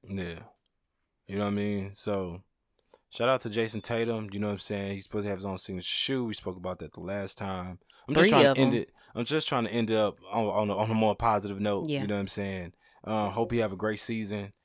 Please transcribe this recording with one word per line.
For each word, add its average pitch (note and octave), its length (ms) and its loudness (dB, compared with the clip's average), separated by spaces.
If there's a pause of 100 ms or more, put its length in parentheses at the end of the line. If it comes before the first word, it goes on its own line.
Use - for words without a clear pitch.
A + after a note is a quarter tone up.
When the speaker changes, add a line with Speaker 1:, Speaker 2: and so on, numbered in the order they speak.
Speaker 1:
Yeah. F2+ 360 -6 (880)
You G2 100 -6
know G#2 80 0
what G2+ 60 0
I G2+ 40 0
mean? G2+ 380 -2
So, F#2+ 480 -4 (680)
shout A#2 200 0
out C3 120 4
to A#2 80 -6
Jason A2 300 -2
Tatum. A2+ 540 -2
You G2+ 60 -4
know G#2 80 0
what G#2 60 -2
I'm F#2+ 60 -6
saying? G2 360 -4
He's F#2+ 80 -8
supposed G#2 220 -4
to G#2 40 -2
have G2 80 -2
his F#2+ 80 -8
own F#2+ 140 -4
signature F#2 260 -6
shoe. C3 400 -2
We A2 80 -4
spoke F#2 240 -8
about F2+ 220 -6
that D#2 140 -12
the - 60 -16
last F#2+ 380 -6
time. F#2 400 -6 (300)
I'm D3 80 0
just D#3 80 8
Speaker 2:
Three G3 80 8
Speaker 1:
trying C#3+ 160 8
Speaker 2:
of C3+ 80 4
Speaker 1:
to C3+ 60 4
end C3 120 6
Speaker 2:
them. A#2 80 2
Speaker 1:
it. - 80 -10 (260)
I'm A#2 100 -2
just D3+ 220 0
trying A#2+ 180 0
to G2+ 60 -4
end A2+ 200 2
it A2 60 4
up G#2 200 2 (120)
on, A2 160 2
on G#2 240 2
a, G2 60 0
on G#2+ 160 2
a A2+ 40 2
more A2 200 6
positive G#2 460 2
note. G#2 260 0
Speaker 2:
Yeah. C#3+ 140 -2
Speaker 1:
You G#2 60 -2
know G2+ 80 0
what G2+ 60 0
I'm G2 60 -4
saying? F#2+ 460 -6 (320)
Uh, G#2+ 240 0
hope A#2 240 0
you A#2 80 2
have G#2 100 0
a F#2+ 60 -8
great G#2+ 220 -2
season. G#2 520 -6 (140)